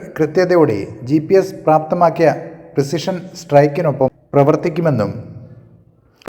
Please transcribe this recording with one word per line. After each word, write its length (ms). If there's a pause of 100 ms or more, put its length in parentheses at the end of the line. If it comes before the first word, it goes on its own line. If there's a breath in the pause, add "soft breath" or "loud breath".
(180)
കൃത്യതയോടെ 600 (320)
ജി 160
പി 140
എസ് 260
പ്രാപ്തമാക്കിയ 640 (440)
പ്രിസിഷൻ 420 (260)
സ്ട്രൈക്കിനൊപ്പം 680 (260)
പ്രവർത്തിക്കുമെന്നും 760 (1160)